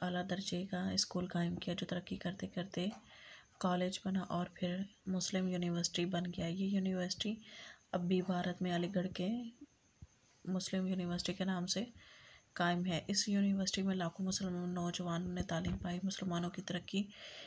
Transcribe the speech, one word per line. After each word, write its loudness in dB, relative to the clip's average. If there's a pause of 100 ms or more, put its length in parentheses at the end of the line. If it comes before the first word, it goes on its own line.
आला 2
दर्जे -2
का 0
स्कूल 0
कायम 0
किया, -4
जो -4
तरक्की -4
करते -4
करते -2 (640)
कॉलेज 2
बना 2 (100)
और 0
फिर -2 (240)
मुस्लिम 2
यूनिवर्सिटी 2
बन 0
गया। -2
ये 0
यूनिवर्सिटी 0 (600)
अब 2
भी 6
भारत 0
में 2
अलीगढ़ 2
के -2 (1200)
मुस्लिम 0
यूनिवर्सिटी 0
के -2
नाम 0
से 0 (720)
कायम 4
है। 0
इस 2
यूनिवर्सिटी 4
में 4
लाखों 0
मुसलमान 0
नौजवानों 0
ने 0
तालीम 0
पाई। -2
मुसलमानों 0
की -6
तरक्की, -2 (420)